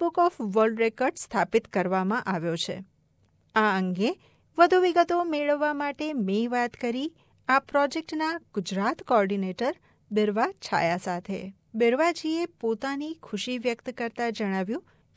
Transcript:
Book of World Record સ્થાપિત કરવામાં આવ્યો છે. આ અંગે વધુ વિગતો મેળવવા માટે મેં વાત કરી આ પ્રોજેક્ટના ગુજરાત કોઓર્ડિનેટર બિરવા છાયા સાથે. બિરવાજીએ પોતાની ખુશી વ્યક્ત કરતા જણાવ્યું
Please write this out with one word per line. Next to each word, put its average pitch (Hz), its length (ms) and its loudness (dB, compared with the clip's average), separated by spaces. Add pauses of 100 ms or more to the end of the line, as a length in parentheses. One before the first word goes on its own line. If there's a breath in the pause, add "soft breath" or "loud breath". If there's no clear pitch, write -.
Book 339 280 2
of 214 280 -2
World 220 240 2
Record 240 340 0
સ્થાપિત - 520 0
કરવામાં 190 560 0
આવ્યો 165 320 -2
છે. - 280 -6 (720)
આ 214 220 4
અંગે 190 420 0 (380)
વધુ 359 220 6
વિગતો 349 440 2
મેળવવા 294 500 0
માટે 294 400 -4
મેં 220 380 0
વાત 240 200 -2
કરી 254 420 -4 (340)
આ 262 120 4
પ્રોજેક્ટના 311 840 -2 (120)
ગુજરાત 196 500 -2
કોઓર્ડિનેટર 202 720 0 (360)
બિરવા 208 360 2
છાયા 170 500 -2
સાથે. 185 560 -6 (220)
બિરવાજીએ 311 680 2
પોતાની 277 680 -4
ખુશી 247 440 -6
વ્યક્ત 233 320 -4
કરતા 233 400 -4
જણાવ્યું 202 540 -2 (340)